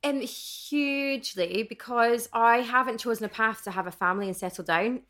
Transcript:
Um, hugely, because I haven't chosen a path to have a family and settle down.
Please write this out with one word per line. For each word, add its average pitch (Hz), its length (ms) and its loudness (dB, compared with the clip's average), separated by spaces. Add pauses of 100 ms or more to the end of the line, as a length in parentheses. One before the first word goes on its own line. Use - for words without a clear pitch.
Um, 277 180 0
hugely, 277 1500 -2
because 233 640 0
I 233 260 6
haven't 247 420 2
chosen 220 260 -2
a 202 40 -4
path 220 340 0
to 196 80 -6
have 180 160 -4
a 175 40 -8
family 190 360 0
and 185 100 -4
settle 180 260 -6
down. 196 460 2